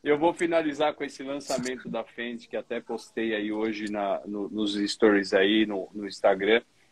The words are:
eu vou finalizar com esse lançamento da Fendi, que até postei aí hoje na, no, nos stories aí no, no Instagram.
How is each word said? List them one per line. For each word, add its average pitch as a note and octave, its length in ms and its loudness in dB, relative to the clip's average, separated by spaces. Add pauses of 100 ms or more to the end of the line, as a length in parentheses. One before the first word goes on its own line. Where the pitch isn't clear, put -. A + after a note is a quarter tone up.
eu D3 160 2
vou E3+ 140 4
finalizar D#3 600 0
com - 100 -8
esse C#3 200 -10
lançamento C3 640 -6
da A2+ 140 -4
Fendi, A#2 440 -10
que A#2 100 -6
até A#2 240 -6
postei A2+ 520 -4
aí G#2 180 -2
hoje G#2+ 380 -2
na, G2+ 360 -2
no, G#2 240 -6
nos G#2 260 -2
stories G2+ 580 4
aí G#2 320 4
no, F#2+ 280 -6
no G#2 120 -8
Instagram. G2 560 2 (300)